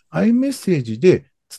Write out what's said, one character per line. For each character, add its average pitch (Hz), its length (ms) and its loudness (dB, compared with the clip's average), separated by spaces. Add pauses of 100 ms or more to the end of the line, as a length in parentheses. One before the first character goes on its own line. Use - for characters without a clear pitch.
(100)
ア 165 140 -2
イ 226 80 2
メ 262 160 0
ッ 269 40 -2
セ 180 260 -2
ー 127 40 -2
ジ 110 160 -8
で 165 280 2 (320)